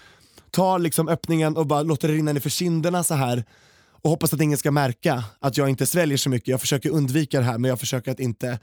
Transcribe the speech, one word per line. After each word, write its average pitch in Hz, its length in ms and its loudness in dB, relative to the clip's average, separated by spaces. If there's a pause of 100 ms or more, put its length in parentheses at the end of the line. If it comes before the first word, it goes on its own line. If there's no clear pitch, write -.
(520)
ta 185 260 2
liksom 165 300 0
öppningen 160 500 0
och 160 100 0
bara 147 160 2
låta 160 240 0
det 151 60 2
rinna 151 200 0
ner 143 60 -2
för 147 100 -4
kinderna 175 540 0
så 165 100 -2
här. 123 300 0 (580)
Och 160 80 2
hoppas 160 240 2
att 160 80 0
ingen 151 160 2
ska 147 140 0
märka 135 520 0 (160)
att 139 180 -2
jag 139 120 2
inte 139 160 0
sväljer 156 320 2
så 135 120 -2
mycket. 123 180 -2
Jag 127 140 0
försöker - 280 -2
undvika 143 500 0
det 120 60 2
här, 120 120 0
men 123 120 0
jag 123 100 -2
försöker 131 320 -4
att 127 80 -8
inte 123 440 -4